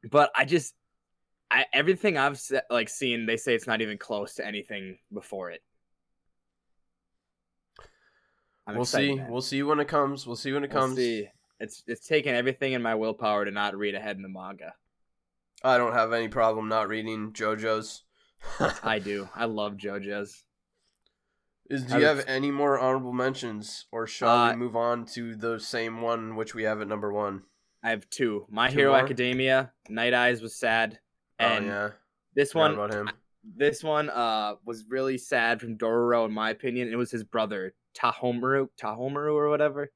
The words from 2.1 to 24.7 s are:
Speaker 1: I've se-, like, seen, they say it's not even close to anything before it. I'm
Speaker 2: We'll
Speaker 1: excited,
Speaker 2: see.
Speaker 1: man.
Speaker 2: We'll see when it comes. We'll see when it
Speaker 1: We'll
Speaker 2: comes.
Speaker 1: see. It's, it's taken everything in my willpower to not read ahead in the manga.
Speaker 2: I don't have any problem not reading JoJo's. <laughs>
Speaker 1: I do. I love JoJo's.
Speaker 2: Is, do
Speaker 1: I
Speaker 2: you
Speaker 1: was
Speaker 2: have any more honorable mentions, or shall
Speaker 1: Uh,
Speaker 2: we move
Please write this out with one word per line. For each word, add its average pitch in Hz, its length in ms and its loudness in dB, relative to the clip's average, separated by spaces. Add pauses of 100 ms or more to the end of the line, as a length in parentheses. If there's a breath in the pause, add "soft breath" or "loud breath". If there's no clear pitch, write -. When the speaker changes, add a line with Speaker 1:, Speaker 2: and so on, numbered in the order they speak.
Speaker 1:
I've 139 220 2
se-, - 300 0
like, 120 200 2
seen, 117 360 -2
they 117 120 2
say 123 160 0
it's 117 140 -2
not 110 140 0
even 104 160 -4
close 104 380 -6
to - 100 -8
anything 101 520 -8 (160)
before 95 380 -10
it. 82 100 -16 (3000 soft breath)
I'm 104 80 -8
Speaker 2:
We'll 120 80 -2
Speaker 1:
excited, 139 280 2
Speaker 2:
see. 139 40 0
Speaker 1:
man. 131 160 -8
Speaker 2:
We'll 123 100 -4
see 139 220 -2
when 147 160 2
it 143 80 0
comes. 139 400 0
We'll 120 80 -6
see 135 160 -6
when 143 120 0
it 139 80 -6
Speaker 1:
We'll 143 120 2
Speaker 2:
comes. 131 140 0
Speaker 1:
see. 113 300 0 (320)
It's, - 280 -12
it's 117 200 -8
taken 143 280 2
everything 131 380 0
in 123 80 -2
my 113 140 0
willpower 107 500 0
to 101 60 -4
not 101 240 0
read 101 200 -2
ahead 104 200 -6
in 95 60 -12
the 95 80 -12
manga. 92 440 -14 (920)
Speaker 2:
I 127 140 6
don't 120 160 2
have 113 200 2
any 113 160 0
problem 110 400 2
not 110 180 2
reading 110 460 -4
JoJo's. 110 680 -2 (560 soft breath)
<laughs> - 240 0
Speaker 1:
I 110 160 0
do. 101 360 -6
I 113 100 -2
love 104 280 -4
JoJo's. 101 680 -8 (1300)
Speaker 2:
Is, 135 160 -4
do 127 100 -2
Speaker 1:
I - 40 4
Speaker 2:
you 147 80 8
Speaker 1:
was 151 120 4
Speaker 2:
have 135 100 -2
any 131 220 0
more 139 280 4
honorable 131 340 2
mentions, 123 800 -4
or 113 160 -4
shall 117 220 0
Speaker 1:
Uh, 120 220 6
Speaker 2:
we 113 60 -2
move 120 180 -4